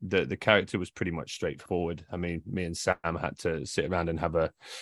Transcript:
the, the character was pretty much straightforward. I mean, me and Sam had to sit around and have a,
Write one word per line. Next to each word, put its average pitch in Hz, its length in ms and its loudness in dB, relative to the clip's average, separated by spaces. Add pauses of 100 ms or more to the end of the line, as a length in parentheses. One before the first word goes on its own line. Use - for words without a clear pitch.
the, 92 240 2
the 65 120 -2
character 104 420 4
was 90 120 -4
pretty - 200 -2
much 82 240 -6
straightforward. 85 760 -2
I 90 60 -6
mean, 87 300 -2
me 92 180 -2
and 85 120 -4
Sam 90 200 2 (240)
had - 200 -4
to 80 260 -2
sit - 240 0
around 85 180 2
and 82 120 -2
have 82 160 0
a, 80 140 4 (320)